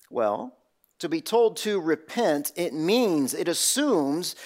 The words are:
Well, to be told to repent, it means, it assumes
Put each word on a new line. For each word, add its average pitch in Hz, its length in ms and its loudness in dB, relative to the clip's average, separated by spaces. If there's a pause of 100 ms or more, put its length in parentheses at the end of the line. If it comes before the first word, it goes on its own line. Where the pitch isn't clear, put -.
Well, 107 480 -2 (440)
to 175 80 -6
be 160 120 -2
told 226 380 2
to 208 220 -2
repent, 156 760 0
it 170 160 -4
means, 160 640 2
it 170 120 -4
assumes 175 1000 0